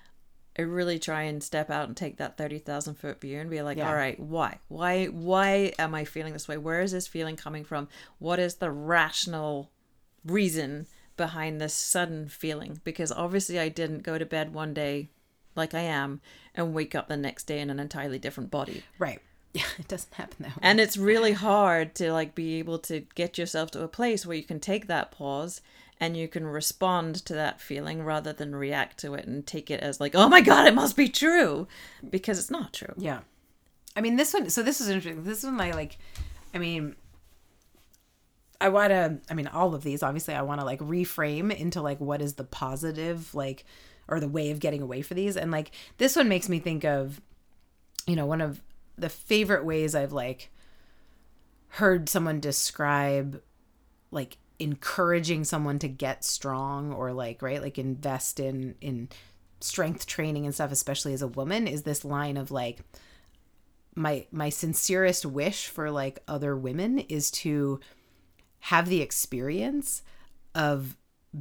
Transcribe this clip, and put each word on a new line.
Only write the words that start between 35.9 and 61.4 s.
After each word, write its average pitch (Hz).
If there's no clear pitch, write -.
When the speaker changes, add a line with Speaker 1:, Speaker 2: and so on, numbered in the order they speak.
Speaker 2:
I 180
mean, 165
I 196
wanna, 190
I 160
mean, 151
all 165
of 143
these, 143
obviously, 151
I 139
wanna, 143
like, 135
reframe 165
into, 165
like, 143
what 147
is 143
the -
positive, 156
like, 135
or 160
the 151
way 147
of 151
getting 143
away 131
for 143
these. 190
And, 165
like, 156
this 262
one 285
makes 190
me 170
think 160
of, 143
you 175
know, 151
one 160
of 147
the 170
favorite 202
ways 156
I've, 139
like, 131
heard 185
someone 165
describe, 143
like, 139
encouraging 160
someone 147
to 156
get 135
strong 139
or, 127
like, 123
right, 139
like, 139
invest 131
in, 131
in 127
strength -
training 151
and 143
stuff, 143
especially 139
as 135
a 139
woman, 151